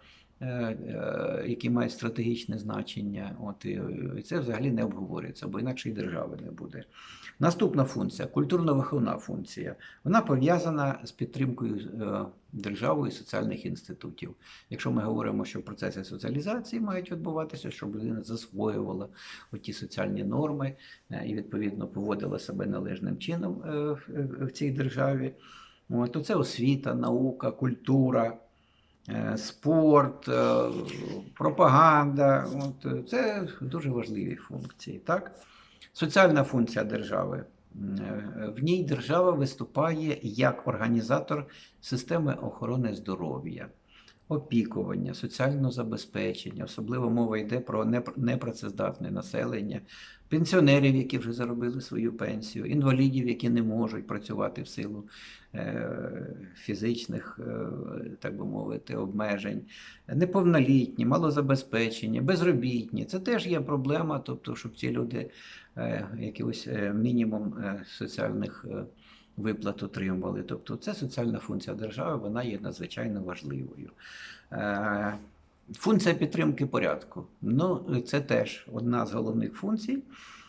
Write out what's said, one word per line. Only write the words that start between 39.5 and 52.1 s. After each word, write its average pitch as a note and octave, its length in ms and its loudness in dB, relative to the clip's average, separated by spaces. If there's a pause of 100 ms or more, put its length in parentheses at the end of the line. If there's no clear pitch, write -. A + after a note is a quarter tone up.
як B2+ 460 0
організатор A#2 800 2 (340)
системи D3 540 0
охорони A#2 600 -2
здоров'я, E2 760 -6 (600)
опікування, G2 840 0
соціального C3+ 560 0
забезпечення. A2 920 -4
Особливо A#2 460 -2
мова A2+ 280 4
йде G#2+ 220 -2
про A2 240 0
непр-, A#2+ 320 2
непрацездатне G#2+ 920 -2
населення, G#2 720 -2 (480)
пенсіонерів, C#3+ 680 8
які C3 220 2
вже A#2 140 -2
заробили A#2+ 480 -2
свою A#2 320 -2